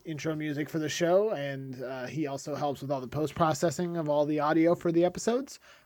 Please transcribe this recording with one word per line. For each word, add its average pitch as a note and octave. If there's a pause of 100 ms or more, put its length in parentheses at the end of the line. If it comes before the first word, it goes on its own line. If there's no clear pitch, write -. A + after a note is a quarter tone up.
intro D#3
music D3+
for E3
the D#3
show, F3+
and, C3+
uh, B2+
he C#3+
also C#3
helps C#3+
with C#3
all C3+
the B2+
post-processing E3
of D#3
all D3
the D3+
audio D#3+
for E3+
the E3+
episodes. A3+ (280)